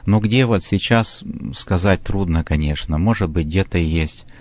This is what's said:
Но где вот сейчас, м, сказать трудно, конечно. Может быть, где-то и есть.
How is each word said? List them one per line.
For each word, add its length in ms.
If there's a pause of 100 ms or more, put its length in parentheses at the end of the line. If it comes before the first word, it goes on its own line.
Но 120
где 260
вот 180
сейчас, 580
м, 320
сказать 480
трудно, 420
конечно. 540
Может 320
быть, 160
где-то 320
и 80
есть. 400 (160)